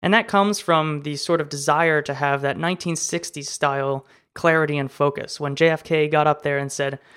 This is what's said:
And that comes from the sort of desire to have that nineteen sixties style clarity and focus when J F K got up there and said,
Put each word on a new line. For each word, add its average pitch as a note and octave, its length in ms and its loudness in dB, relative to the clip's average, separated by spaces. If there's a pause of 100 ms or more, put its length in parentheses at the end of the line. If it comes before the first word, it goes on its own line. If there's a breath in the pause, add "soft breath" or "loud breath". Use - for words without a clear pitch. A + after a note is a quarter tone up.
And F#3 120 2
that A3 120 2
comes G3+ 320 2
from D#3 440 0
the D3 140 -6
sort D#3 260 0
of D3+ 80 -10
desire D3+ 500 2
to D3 140 -4
have C#3 260 0
that C#3 160 -2
nineteen E3+ 400 -4
sixties D#3 540 -6
style C#3 560 -2 (280 soft breath)
clarity D#3+ 440 2
and C3+ 120 -4
focus - 480 -2
when C#3+ 160 -4
J E3 140 4
F D#3+ 160 0
K D#3 240 2
got D3+ 180 2
up D3 140 4
there C#3+ 160 -2
and C#3 160 -4
said, C#3 260 -4 (180 soft breath)